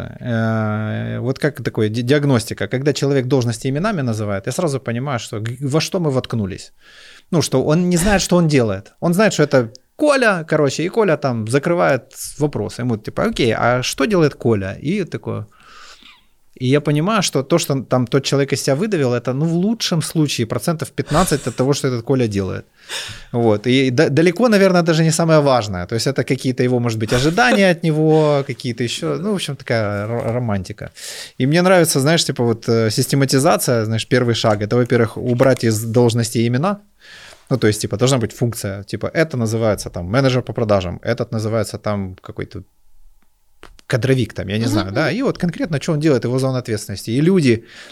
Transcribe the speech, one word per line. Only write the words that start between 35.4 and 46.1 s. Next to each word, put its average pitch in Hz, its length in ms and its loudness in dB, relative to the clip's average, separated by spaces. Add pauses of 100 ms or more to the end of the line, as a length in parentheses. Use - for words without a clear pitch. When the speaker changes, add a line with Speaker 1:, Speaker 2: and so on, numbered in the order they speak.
Speaker 1:
из 113 200 0
должностей 117 640 2
имена. 170 320 -2 (720)
Ну, 131 80 0
то 110 100 2
есть, 104 140 2
типа, 104 160 -4
должна 127 200 2
быть 113 140 -2
функция, 104 520 -6
типа, 104 300 -6
это 160 240 -2
называется 113 520 0
там 87 160 -8
менеджер 127 380 2
по - 100 -10
продажам, 98 500 0
этот 117 280 -4
называется 110 460 -2
там 98 440 -6
какой-то 101 420 -14 (1200)
кадровик, 127 460 0
там, 95 140 -8
я 101 100 -2
не 113 80 0
Speaker 2:
Мгм, - 60 0
Speaker 1:
знаю, 98 200 -2
да, 156 160 0
Speaker 2:
мгм. 139 100 -2
Speaker 1:
и 262 60 -2
вот 208 140 -2
конкретно, 175 440 -2
что 170 120 -2
он 147 60 0
делает, 147 260 2